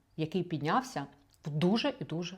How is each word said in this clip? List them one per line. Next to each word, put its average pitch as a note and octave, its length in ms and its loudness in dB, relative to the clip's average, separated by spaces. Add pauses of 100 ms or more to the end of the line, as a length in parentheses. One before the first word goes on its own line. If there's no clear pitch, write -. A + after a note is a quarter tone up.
(180)
який D#3 260 0
піднявся D3+ 640 0 (400)
в D#3+ 40 -6
дуже F#3 500 4
і - 40 -6
дуже E3+ 340 -4